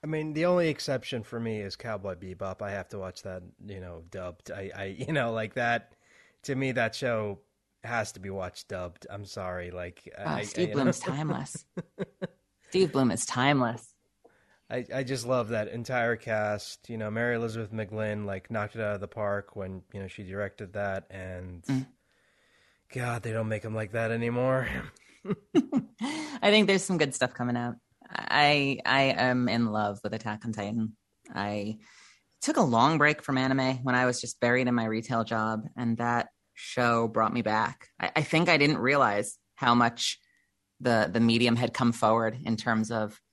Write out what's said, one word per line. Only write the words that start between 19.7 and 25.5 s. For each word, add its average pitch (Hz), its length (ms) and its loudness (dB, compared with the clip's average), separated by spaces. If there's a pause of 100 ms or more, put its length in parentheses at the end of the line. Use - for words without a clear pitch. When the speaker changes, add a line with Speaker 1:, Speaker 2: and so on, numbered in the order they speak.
Speaker 1:
you 101 80 -10
know, 95 60 -8
she 101 160 -14
directed 98 500 -8
that, 101 380 -4
and 90 520 -12
Speaker 2:
Mm. 135 220 -2 (1080)
Speaker 1:
God, 120 300 -4
they 117 100 -6
don't 110 160 -2
make 107 160 -2
'em 110 100 -6
like 107 160 -4
that 113 200 0
anymore. 123 640 0
<laughs> - 260 -10 (240)
Speaker 2:
<laughs> - 300 -4